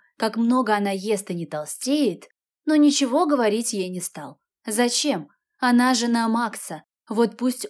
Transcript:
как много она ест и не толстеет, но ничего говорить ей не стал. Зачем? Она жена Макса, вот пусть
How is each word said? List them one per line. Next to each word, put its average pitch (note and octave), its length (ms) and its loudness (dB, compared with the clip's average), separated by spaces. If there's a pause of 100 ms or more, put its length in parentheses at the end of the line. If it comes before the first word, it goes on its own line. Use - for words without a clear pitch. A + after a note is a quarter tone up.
(160)
как A3 220 -2
много A#3 380 2
она G3+ 160 0
ест G3 400 -4
и - 20 -6
не E3+ 140 -6
толстеет, F#3 800 -2 (380)
но D#4 100 2
ничего D4 500 4
говорить A#3 480 0
ей F#3+ 160 -4
не F3+ 100 -8
стал. D#3 400 -12 (240)
Зачем? A#3+ 680 -2 (280)
Она B3 380 4
жена A#3 320 0
Макса, A3 560 -4 (260)
вот A3+ 260 0
пусть B3 340 -4